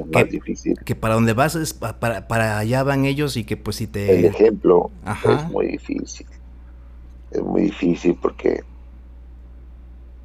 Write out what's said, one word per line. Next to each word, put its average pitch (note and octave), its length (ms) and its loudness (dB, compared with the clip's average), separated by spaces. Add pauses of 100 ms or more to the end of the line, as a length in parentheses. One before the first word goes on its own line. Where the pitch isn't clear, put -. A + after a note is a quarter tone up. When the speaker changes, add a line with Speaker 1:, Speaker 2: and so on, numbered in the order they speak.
Speaker 1:
más - 180 2
Speaker 2:
que, - 60 -2
Speaker 1:
difícil. - 540 -4
Speaker 2:
que - 100 -4
para A2 200 0
donde A2+ 180 4
vas D3 240 2
es D#3+ 180 -4
pa-, A2 240 -10
para, A2 300 -4
para A2 300 0
allá A#2+ 260 0
van C3+ 200 2
ellos C#3 320 -2
y A#2 80 -2
que, G#2+ 120 -4
pues, - 200 -8
si A2 120 -6
te G2+ 300 2
Speaker 1:
El F2 80 6
ejemplo G2+ 640 4 (140)
Speaker 2:
Ajá. - 280 0 (140)
Speaker 1:
es - 40 -8
muy G1+ 180 -2
difícil. - 580 -8 (1080)
Es G2 100 -2
muy F#2 200 0
difícil F2 580 0
porque - 420 -2 (1600)